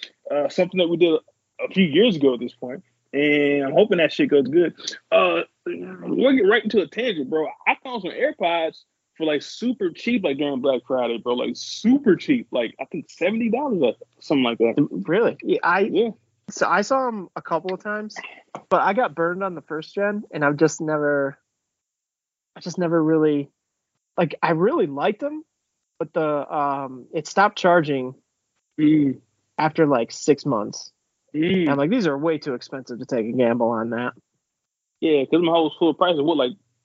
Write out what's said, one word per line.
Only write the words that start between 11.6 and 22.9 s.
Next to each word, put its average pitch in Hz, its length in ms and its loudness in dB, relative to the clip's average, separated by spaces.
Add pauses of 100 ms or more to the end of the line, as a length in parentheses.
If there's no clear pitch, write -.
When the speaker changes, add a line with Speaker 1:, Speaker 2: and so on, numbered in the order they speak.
Speaker 1:
cheap. - 340 -2
Like, 120 300 -2
I - 60 -10
think - 240 -10
seventy 226 400 -2
dollars 233 320 0
or 113 120 2 (260)
something 143 240 0
like 117 140 0
that. 113 160 2 (320)
Speaker 2:
Really? 190 360 2
Yeah, 165 200 0
I 175 180 2
Speaker 1:
Yeah. 220 300 0 (400)
Speaker 2:
so - 180 -2
I 180 140 2
saw 262 260 0
'em 208 280 -8
a 156 60 -12
couple - 320 -4
of 185 80 -10
times, 214 340 -10 (520)
but 180 120 4
I 170 120 2
got 202 220 -2
burned 170 280 -2
on 185 120 -4
the 151 80 -12
first 156 320 -12
gen, 208 360 -4
and 151 140 -2
I've 147 120 2
just 151 240 2
never, 147 580 -2 (1160)
I - 40 -20
just 170 180 -12
never 165 240 2